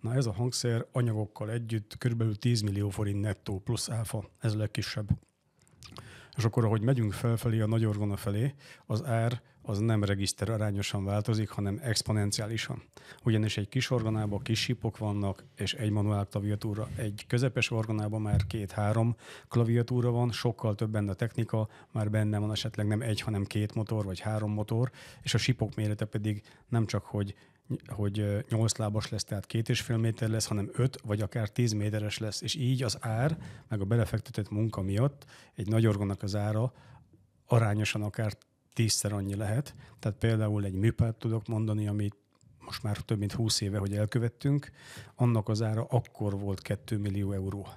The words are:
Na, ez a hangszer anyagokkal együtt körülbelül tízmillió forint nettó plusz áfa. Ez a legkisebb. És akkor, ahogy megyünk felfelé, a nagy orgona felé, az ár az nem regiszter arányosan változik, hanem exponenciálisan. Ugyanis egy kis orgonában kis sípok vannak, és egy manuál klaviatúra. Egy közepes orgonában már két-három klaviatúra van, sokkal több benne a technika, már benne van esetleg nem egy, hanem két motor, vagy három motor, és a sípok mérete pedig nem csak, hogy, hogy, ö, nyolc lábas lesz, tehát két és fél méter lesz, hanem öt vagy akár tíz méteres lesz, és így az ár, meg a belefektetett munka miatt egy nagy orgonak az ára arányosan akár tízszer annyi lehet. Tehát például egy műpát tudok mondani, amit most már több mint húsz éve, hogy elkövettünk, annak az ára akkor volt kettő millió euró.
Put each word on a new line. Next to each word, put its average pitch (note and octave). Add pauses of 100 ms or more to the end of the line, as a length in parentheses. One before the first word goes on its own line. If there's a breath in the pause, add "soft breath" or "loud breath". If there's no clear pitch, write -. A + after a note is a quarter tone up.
Na, A2+
ez C3
a G#2+
hangszer A#2
anyagokkal G#2+
együtt A2+
körülbelül A2+
tízmillió G#2+
forint G2+
nettó G2
plusz -
áfa. A2
Ez A2+
a -
legkisebb. G#2+ (1300 loud breath)
És A2
akkor, A2+
ahogy G#2+
megyünk A#2
felfelé, A2+
a G#2+
nagy A2+
orgona G#2
felé, A2 (320 loud breath)
az G#2+
ár A#2 (200 soft breath)
az G2+
nem G#2+
regiszter G2
arányosan G2+
változik, G#2
hanem G2+
exponenciálisan. G#2+ (420 loud breath)
Ugyanis A2
egy G2+
kis -
orgonában A2
kis A2
sípok -
vannak, G2+ (120)
és -
egy G#2
manuál G2+
klaviatúra. G#2
Egy G#2
közepes B2
orgonában A2
már G#2
két-három A2 (320 loud breath)
klaviatúra A#2
van, A#2+
sokkal A2
több G#2+
benne G#2
a F#2
technika, A2 (240 loud breath)
már G#2+
benne G#2+
van G#2+
esetleg G#2+
nem G#2+
egy, A2
hanem G2+
két G#2
motor, G#2+
vagy F#2
három G#2+
motor, A2+ (320 loud breath)
és -
a A2+
sípok A2
mérete G#2
pedig G#2 (260 loud breath)
nem A2+
csak, G2+
hogy, G2+ (540 loud breath)
hogy, G#2
ö, G#2 (100)
nyolc A2
lábas G#2
lesz, G#2
tehát G2+
két A2+
és A#2
fél A#2
méter A2+
lesz, A2
hanem G#2
öt -
vagy G#2+
akár G#2+
tíz A#2+
méteres G#2
lesz, G#2+
és -
így C3
az G#2+
ár, B2 (300 loud breath)
meg G#2+
a G2
belefektetett G#2+
munka G#2
miatt G#2+ (300 loud breath)
egy A2
nagy A2+
orgonak G2+
az G2+
ára G#2+ (760 loud breath)
arányosan G#2+
akár G#2 (400)
tízszer G#2+
annyi G2
lehet. A2 (240 loud breath)
Tehát -
például G#2+
egy G2
műpát A2+
tudok A2+
mondani, G#2+
amit G#2 (440)
most -
már G#2
több A2
mint G2+
húsz A2
éve, G#2
hogy G2
elkövettünk, A#2 (440 loud breath)
annak A#2
az G#2+
ára A2
akkor G#2
volt G2+
kettő -
millió G2+
euró. G2 (100)